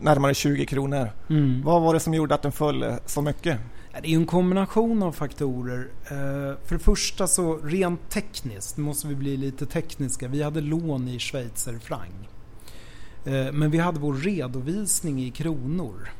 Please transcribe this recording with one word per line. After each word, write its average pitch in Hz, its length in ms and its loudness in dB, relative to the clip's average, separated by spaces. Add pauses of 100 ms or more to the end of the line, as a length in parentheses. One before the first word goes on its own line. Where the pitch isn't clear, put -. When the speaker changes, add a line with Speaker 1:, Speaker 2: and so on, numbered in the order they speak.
Speaker 1:
närmare 139 340 4
tjugo 139 320 2
kronor. 139 440 0 (200)
Speaker 2:
Mm. 139 340 4
Speaker 1:
Vad 165 180 6
var 165 120 6
det 160 60 4
som 165 140 0
gjorde 151 200 2
att - 80 2
den 143 100 0
föll, 139 300 0
eh, 120 120 -2 (120)
så - 160 -2
mycket? 147 360 0 (340)
Speaker 2:
Ja, - 100 -12
det 160 60 -4
är - 20 2
ju 160 60 6
en 165 100 4
kombination 196 760 2
av 170 100 0
faktorer. 127 760 -4 (140)
Eh, 139 640 -4
för - 80 0
det - 40 2
första - 480 6
så 165 300 4
rent 170 540 0
tekniskt, - 680 -4
måste 147 320 -2
vi 143 60 -2
bli 135 220 -2
lite 135 300 -2
tekniska. 135 600 -2
Vi 143 140 0
hade 151 180 -2
lån 147 480 0
i 123 100 -6
schweizerfranc. 117 960 -4 (1120)
Eh, 135 280 0
men 151 180 4
vi 160 80 4
hade 170 220 2
vår 147 140 0
redovisning 147 1120 -2
i 127 60 -6
kronor. 143 760 -4 (120)